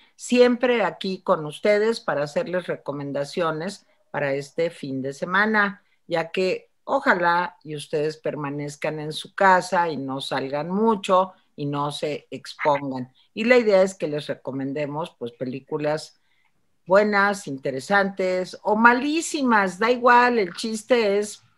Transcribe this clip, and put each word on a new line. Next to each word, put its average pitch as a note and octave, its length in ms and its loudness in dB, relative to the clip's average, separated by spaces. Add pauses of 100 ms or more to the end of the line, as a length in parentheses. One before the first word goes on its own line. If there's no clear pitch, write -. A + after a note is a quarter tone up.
(140)
Siempre A#3+ 720 2
aquí F#3 380 -6
con D#3+ 220 0
ustedes G#3 540 0
para C#3+ 240 -4
hacerles F3 460 -4
recomendaciones D3 1160 -6 (280)
para C#3+ 200 -2
este D3+ 380 -4
fin C3+ 320 -8
de C#3 100 -6
semana, G3 720 0 (240)
ya E3 240 -2
que F#3 400 -2 (140)
ojalá F3 800 0
y D3+ 100 -12
ustedes D3+ 420 -4
permanezcan D3 840 -6
en D3+ 120 -8
su - 220 -12
casa F3+ 540 2
y D3 80 -4
no C3+ 240 -6
salgan C#3+ 500 -4
mucho G3 640 2 (240)
y D3 100 -6
no C#3+ 240 -2
se D3 400 -8
expongan. C3+ 840 -4 (220)
Y G#3+ 120 -6
la B3 120 6
idea G#3 240 6
es F#3+ 140 0
que E3+ 100 -4
les D3 220 -6
recomendemos, C#3+ 880 -8
pues, A#2+ 140 -8
películas D3 880 -6 (680)
buenas, G3+ 640 4
interesantes F#3 1120 -2
o G#3 140 2
malísimas, A#3+ 1040 2
da A3+ 100 4
igual, A#3+ 480 6
el F3+ 160 -2
chiste A3 640 0
es G#3 240 -6 (160)